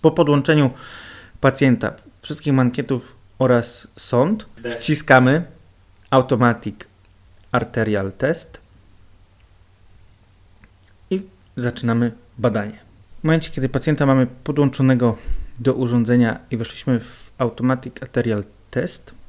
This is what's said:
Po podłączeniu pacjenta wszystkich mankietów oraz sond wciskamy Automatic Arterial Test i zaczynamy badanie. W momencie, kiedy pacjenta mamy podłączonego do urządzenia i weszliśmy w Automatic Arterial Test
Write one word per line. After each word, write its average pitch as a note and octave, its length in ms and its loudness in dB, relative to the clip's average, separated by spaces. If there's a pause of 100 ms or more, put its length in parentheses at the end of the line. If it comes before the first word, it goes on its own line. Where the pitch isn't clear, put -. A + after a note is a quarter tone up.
Po D#3+ 100 4
podłączeniu D3 600 2 (680)
pacjenta C3 540 2 (260)
wszystkich D3 320 -6
mankietów B2+ 640 -2 (220)
oraz B2 500 0 (100)
sond D#3+ 480 -2 (320)
wciskamy C#3+ 680 4 (640)
Automatic A#2+ 680 2 (760)
Arterial G#2+ 600 -2
Test - 480 -6 (2500)
i F#3+ 120 -2 (340)
zaczynamy A#2+ 560 -2 (260)
badanie. G#2+ 400 -2 (420)
W - 40 -18
momencie, D#3+ 260 0
kiedy C3 180 -4
pacjenta C#3+ 380 0
mamy C3 200 4
podłączonego C3 880 0 (420)
do B2 160 0
urządzenia A#2+ 680 2 (100)
i A#2 60 -4
weszliśmy A#2 440 -2
w - 380 -20
Automatic B2+ 640 -4
Arterial A#2 420 -2 (260)
Test - 440 -8 (140)